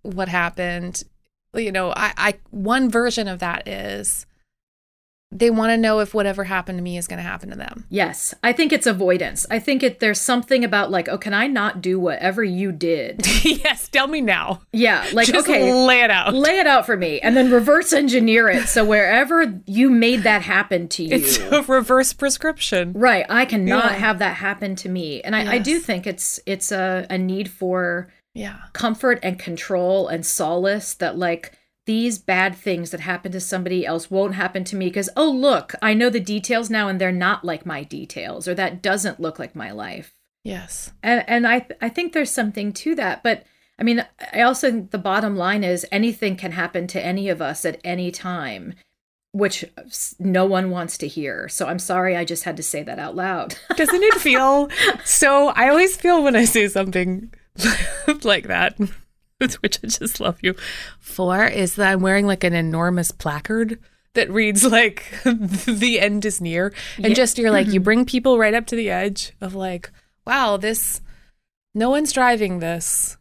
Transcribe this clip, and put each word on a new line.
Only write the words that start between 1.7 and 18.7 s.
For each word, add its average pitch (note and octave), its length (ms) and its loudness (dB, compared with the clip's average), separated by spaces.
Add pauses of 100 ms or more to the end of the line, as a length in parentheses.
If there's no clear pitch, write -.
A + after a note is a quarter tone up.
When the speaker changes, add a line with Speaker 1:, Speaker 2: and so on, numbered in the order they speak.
Speaker 1:
know, F#3 200 -2
I, - 260 -2
I, G3+ 160 0 (180)
one A#3 380 0
version A#3 400 0
of F3+ 100 -8
that F3 260 -6
is G3 600 -6 (1080)
they A#3 140 4
wanna A3+ 280 2
know A3 220 2
if G#3 140 -2
whatever G3 300 -2
happened F#3 340 -6
to F3 60 -6
me F3+ 120 -8
is F3 120 -8
gonna F3 160 -12
happen - 260 -12
to - 60 -14
them. - 340 -14
Speaker 2:
Yes. - 540 -4
I A#3+ 100 2
think D#4 180 2
it's D4+ 140 2
avoidance. F#3 640 0
I A3+ 80 -2
think C4 240 0
it, - 180 0
there's G#3+ 220 0
something B3 420 2
about, G3+ 280 0
like, F3+ 180 0
"Oh, - 80 -2
can G#3 160 -6
I G#3+ 140 0
not G#3+ 340 -2
do F#3 180 0
whatever F3+ 440 0
you F#3+ 280 -2
did?" E3 600 -2
Speaker 1:
<laughs> - 100 4
Yes, - 460 0
tell C4+ 160 2
me D4+ 160 -4
now. F#3 400 -2 (100)
Speaker 2:
Yeah, A3 400 2
like, A3+ 140 4
Speaker 1:
Just C4+ 240 2
Speaker 2:
"Okay, B3+ 240 4
Speaker 1:
lay B3+ 280 6
it A3+ 100 4
out. G3 240 2
Speaker 2:
lay D#4 240 4
it E4+ 80 4
out C4 180 6
for A#3 100 0
me," E3+ 240 -2
and A3+ 160 2
then C4 160 6
reverse D4 420 6
engineer A#3 540 4
it. A3+ 200 2
So A3 180 4